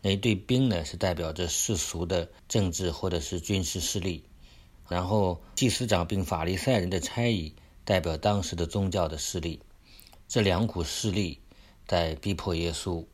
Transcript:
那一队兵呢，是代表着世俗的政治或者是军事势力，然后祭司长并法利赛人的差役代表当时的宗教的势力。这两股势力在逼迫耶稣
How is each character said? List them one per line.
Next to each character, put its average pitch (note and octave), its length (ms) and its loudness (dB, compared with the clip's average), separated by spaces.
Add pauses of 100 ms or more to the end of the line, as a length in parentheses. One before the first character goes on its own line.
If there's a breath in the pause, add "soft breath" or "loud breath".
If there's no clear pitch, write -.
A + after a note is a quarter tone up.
那 G2 100 2
一 G2 40 4
队 G#2+ 200 2
兵 B2 320 2
呢， F2 160 2
是 E2+ 140 -8
代 F#2 160 2
表 D#2+ 180 -2
着 F2 160 -2
世 G2 300 0
俗 E2+ 280 -4
的 E2+ 240 0 (180 loud breath)
政 G2 240 2
治 F2 200 -2
或 F2+ 180 -2
者 F2 100 0
是 E2+ 200 -4
军 F#2+ 240 0
事 F2+ 160 -4
势 - 200 -2
力， F2 240 -4 (640 soft breath)
然 F2+ 200 -2
后 F#2+ 340 2 (140 loud breath)
祭 B2+ 140 2
司 B2 180 -2
长 F2+ 200 4
并 F#2+ 160 0
法 E2 220 -2
利 F#2 100 0
赛 B2 240 2
人 F2+ 100 0
的 F#2 100 0
差 A#2+ 280 -2
役 F2+ 280 -2 (280 soft breath)
代 F#2+ 160 4
表 E2+ 160 -2
当 G2+ 280 2
时 - 120 -4
的 E2+ 120 0
宗 G2 240 0
教 F2 160 0
的 D#2+ 100 -6
势 - 220 -4
力。 E2 200 -6 (680 loud breath)
这 A#2 140 2
两 G2 260 4
股 F2 160 -2
势 - 260 -2
力 F#2 320 -2 (460 soft breath)
在 E2+ 280 2
逼 G2 180 -4
迫 F2 220 -2
耶 E2+ 160 -2
稣 E2+ 420 -6